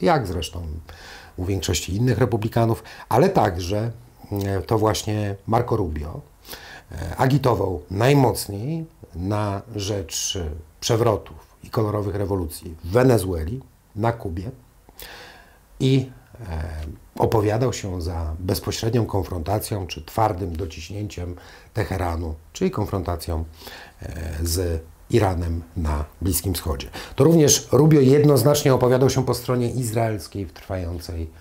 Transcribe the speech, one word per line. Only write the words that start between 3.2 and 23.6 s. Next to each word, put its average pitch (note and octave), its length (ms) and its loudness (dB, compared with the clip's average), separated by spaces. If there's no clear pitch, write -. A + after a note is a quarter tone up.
także, G#2 600 0
e, G2 300 -2
to A2+ 160 2
właśnie G#2 580 0
Marco A2+ 280 2
Rubio, D#2+ 460 -4
e, - 260 -8
agitował A#2 640 2
najmocniej B2 920 2
na G2+ 460 -2
rzecz G2+ 600 -6
przewrotów A2+ 680 -2
i F2+ 60 -20
kolorowych G#2 460 -2
rewolucji F2+ 680 -4
w E2 80 -10
Wenezueli, G2+ 720 2
na A2 160 0
Kubie F#2 400 -8
i, C3 300 2
e, D#2+ 360 -8
opowiadał A2+ 560 2
się F2+ 280 -6
za E2 380 -4
bezpośrednią G#2+ 640 -2
konfrontacją F#2+ 840 -4
czy - 140 -12
twardym F#2+ 540 -2
dociśnięciem F2+ 800 -8
Teheranu, E2+ 600 -4
czyli F#3 180 -2
konfrontacją, F2 720 -4